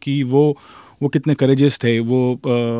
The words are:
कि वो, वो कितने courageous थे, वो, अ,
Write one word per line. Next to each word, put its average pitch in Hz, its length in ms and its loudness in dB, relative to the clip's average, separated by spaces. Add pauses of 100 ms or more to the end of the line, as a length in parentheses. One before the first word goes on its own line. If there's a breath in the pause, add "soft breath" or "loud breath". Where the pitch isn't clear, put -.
कि 139 200 -4
वो, 143 360 0 (440 loud breath)
वो 147 60 0
कितने 147 260 0
courageous 135 500 2
थे, 117 160 0
वो, 127 340 0
अ, 123 140 -8 (320)